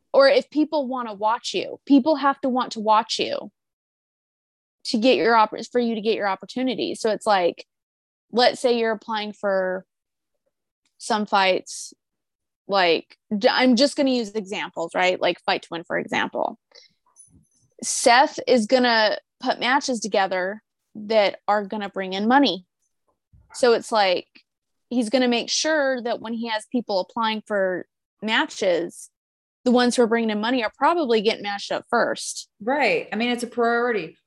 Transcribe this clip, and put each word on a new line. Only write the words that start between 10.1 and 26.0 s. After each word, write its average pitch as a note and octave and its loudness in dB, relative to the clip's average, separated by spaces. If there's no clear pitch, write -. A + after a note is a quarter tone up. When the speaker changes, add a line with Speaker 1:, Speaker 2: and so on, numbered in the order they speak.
Speaker 1:
some G#3+ -4
fights, - 0
like, F3+ 0
j-, A3 2
I'm B3 4
just C4+ 2
gonna C4+ 2
use A#3 -2
examples, F#3 -8
right? F3+ 0
Like F3 -2
Fight - -2
to - -20
Win, E3+ -10
for D3+ -4
example. - -4
Seth B3+ 4
is A3+ 4
gonna A#3 2
put B3+ -4
matches B3+ 0
together F#3+ -2
that G#3 0
are G#3 0
gonna G3+ -8
bring F#3+ -8
in G3 -2
money. A#3 2
So A#3+ 4
it's - -2
like, F#3+ 0
he's A#3 -2
gonna B3+ 2
make A#3 -2
sure C#4 -2